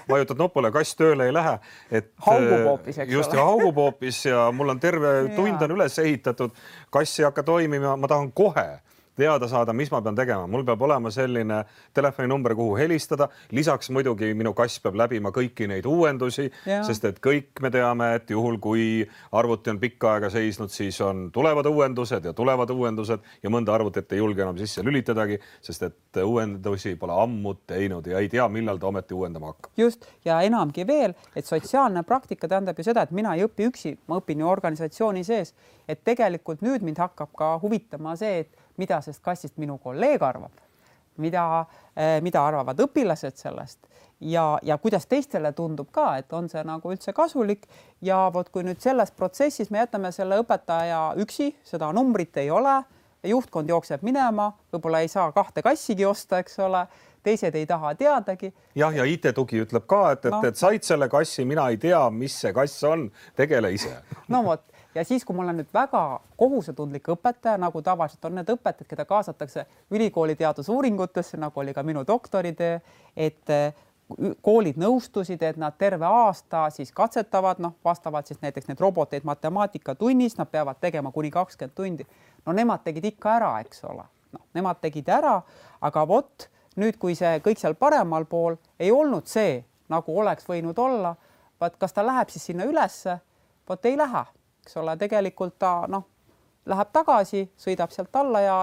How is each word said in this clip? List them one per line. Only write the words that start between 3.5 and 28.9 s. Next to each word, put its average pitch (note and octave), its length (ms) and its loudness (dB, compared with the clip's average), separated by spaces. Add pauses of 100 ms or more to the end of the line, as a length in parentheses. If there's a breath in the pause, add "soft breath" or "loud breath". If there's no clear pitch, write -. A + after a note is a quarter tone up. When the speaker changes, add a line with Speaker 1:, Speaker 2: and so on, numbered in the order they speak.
Speaker 1:
haugub F3+ 320 4
hoopis B2+ 480 0
ja A#2+ 160 6 (100)
mul C#3 160 0
on B2+ 80 -4
terve D#3+ 360 2
Speaker 2:
<laughs> - 20 4
Jaa. C3+ 180 0
Speaker 1:
tund F#3 300 2
on E3 100 0
üles E3 240 0
ehitatud, C3 560 0 (400 loud breath)
kass D3+ 240 0
ei D3 80 6
hakka C#3+ 220 -2
toimima, D3 500 2
ma C3+ 80 0
tahan C#3+ 240 2
kohe D3 380 2 (500 soft breath)
teada C#3 280 4
saada, A#2 280 0
mis C#3+ 160 -2
ma B2+ 120 0
pean G#2+ 120 -2
tegema. A2+ 340 0
Mul B2+ 160 -2
peab A#2 200 0
olema B2 260 2
selline A#2 480 -2 (360 soft breath)
telefoninumber, C3+ 600 0
kuhu A2 220 0
helistada. D3+ 500 0 (280 loud breath)
Lisaks C#3+ 380 0
muidugi A2+ 420 0
minu A2 200 0
kass A#2+ 260 0
peab G2 180 -4
läbima A2 340 0
kõiki A#2+ 360 -2
neid G2 180 -4
uuendusi, C#3+ 600 0 (200 loud breath)
Speaker 2:
Jaa. G3+ 180 -2
Speaker 1:
sest G#2+ 220 -2
et F#2+ 140 -6
kõik C#3+ 420 0
me B2+ 100 0
teame, A#2+ 420 2
et - 160 -6
juhul, A2+ 300 0
kui A2 420 0 (320 loud breath)
arvuti A#2 360 0
on G2 100 -4
pikka A2+ 320 0
aega G#2 180 0
seisnud, A2 400 -4
siis G2 320 -6
on, F#2+ 300 -2
tulevad D3 340 2
uuendused B2 640 0
ja - 60 -8
tulevad B2+ 380 2
uuendused A2 520 -2 (160 loud breath)
ja G#2 100 -2
mõnda A2 240 2
arvutit G#2 360 -2
ei G2+ 100 0
julge G2+ 220 0
enam F2+ 160 -6
sisse G#2 260 -6
lülitadagi, A2 540 0 (240 loud breath)
sest F2 240 -8
et - 360 -6
uuendusi G2+ 760 -2
pole F2 160 -4
ammu G2+ 380 0 (140)
teinud F2+ 420 -4
ja F#2+ 120 0
ei G2+ 100 -2
tea, A#2+ 160 2
millal G#2 320 -4
ta F#2+ 100 -2